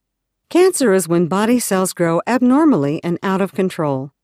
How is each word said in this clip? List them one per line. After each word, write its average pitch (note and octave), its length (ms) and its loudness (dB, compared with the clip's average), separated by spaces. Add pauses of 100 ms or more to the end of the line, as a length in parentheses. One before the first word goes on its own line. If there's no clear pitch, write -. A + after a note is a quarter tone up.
(520)
Cancer E4 420 2
is F3+ 140 0
when E3+ 180 2
body G#3+ 320 0
cells F#3+ 360 -2
grow E3+ 340 0
abnormally B3 760 2
and F3 200 -4
out F#3+ 180 0
of G3 120 -4
control. D3 580 -4 (120)